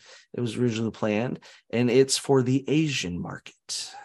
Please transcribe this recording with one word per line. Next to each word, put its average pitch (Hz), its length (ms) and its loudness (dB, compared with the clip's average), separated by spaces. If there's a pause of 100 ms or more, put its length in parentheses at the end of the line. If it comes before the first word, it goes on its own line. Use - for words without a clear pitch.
(340)
it 120 60 -8
was 117 160 -4
originally 113 360 0
planned. 110 480 -2 (320)
And 120 180 2
it's 135 280 4
for 135 240 2
the 131 280 0
Asian 127 500 0
market. - 720 -10 (140)